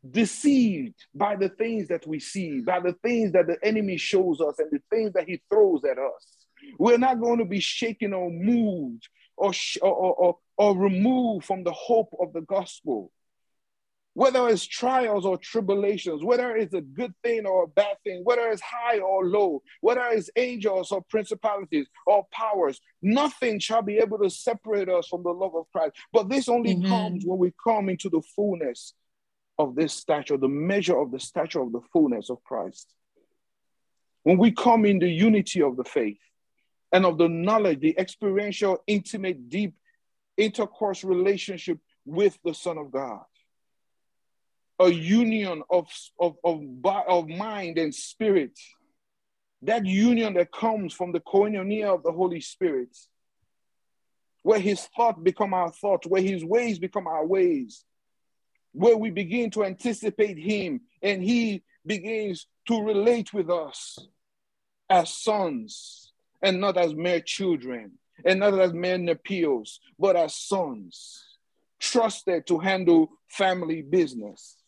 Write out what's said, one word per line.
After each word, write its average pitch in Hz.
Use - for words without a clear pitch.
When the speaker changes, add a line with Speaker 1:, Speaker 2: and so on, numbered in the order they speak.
Speaker 1:
deceived 214
by 202
the 190
things 220
that 165
we 156
see, 156
by 180
the 180
things 226
that 175
the 165
enemy 208
shows 175
us 147
and 156
the 143
things 214
that 175
he 180
throws 190
at 131
us. -
We're 240
not 254
going 233
to 220
be 190
shaken 214
or 180
moved 175
or 196
sh-, -
or, 185
or, 185
or, 175
or 202
removed 202
from 190
the 170
hope -
of 180
the 170
gospel. 156
Whether 254
it's 214
trials 240
or 185
tribulations, 196
whether 240
it's 202
a 170
good 160
thing 226
or 185
a 160
bad 202
thing, 180
whether 233
it's 208
high 233
or 190
low, 180
whether 247
it's 226
angels 208
or 190
principalities 202
or 202
powers, 196
nothing 233
shall 226
be 208
able 214
to 196
separate 202
us 175
from 175
the 175
love 180
of 165
Christ. 160
But 208
this 262
only 233
Speaker 2:
Amen. 180
Speaker 1:
comes 185
when 185
we 180
come 208
into 185
the 160
fullness 170
of 135
this 151
stature, 147
the 131
measure 170
of 135
the 127
stature 165
of 120
the 117
fullness 127
of 123
Christ. -
When 180
we 220
come 226
in 196
the 180
unity 190
of 127
the 127
faith 107
and 185
of 165
the 170
knowledge, 175
the 160
experiential, 196
intimate, 185
deep 190
intercourse 208
relationship 185
with 175
the 165
Son 165
of 143
God. 127
A 180
union 190
of, 175
of, 170
of, 147
bi-, 196
of 175
mind 180
and 151
spirit. 196
That 214
union 214
that 175
comes 220
from 180
the 160
koinonia 202
of 165
the 165
Holy 170
Spirit, 135
where 214
his 196
thought 220
become 190
our 175
thought, 190
where 190
his 190
ways 226
become 180
our 160
ways, 170
where 226
we 220
begin 202
to 208
anticipate 202
him 180
and 190
he 220
begins 202
to 226
relate 214
with 180
us 160
as 175
sons 165
and 185
not 190
as 170
mere 170
children 127
and 190
not 202
as 180
mere 180
nepios, 165
but 190
as 160
sons, 131
trusted 202
to 165
handle 175
family 180
business 135